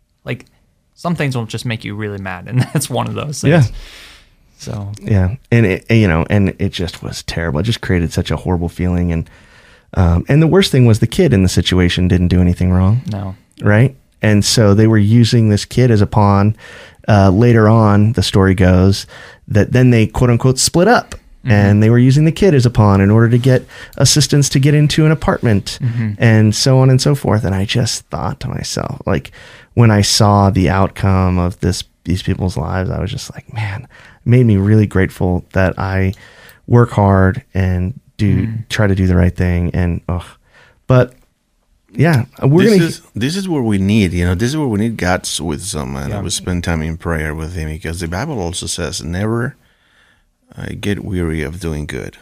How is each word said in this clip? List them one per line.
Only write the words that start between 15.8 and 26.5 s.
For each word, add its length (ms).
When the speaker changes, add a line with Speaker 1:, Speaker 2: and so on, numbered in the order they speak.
Speaker 2:
as 120
a 40
pawn. 500
Uh, 220
later 380
on, 440
the 100
story 320
goes 520
that 240
then 180
they, 160
quote 220
unquote, 300
split 300
up. 260
Speaker 1:
Mm-hmm. 120
Speaker 2:
And 300
they 60
were 100
using 280
the 60
kid 220
as 120
a 40
pawn 300
in 100
order 200
to 80
get 260
assistance 540
to 100
get 140
into 320
an 40
apartment 720
Speaker 1:
Mm-hmm. 380
Speaker 2:
and 360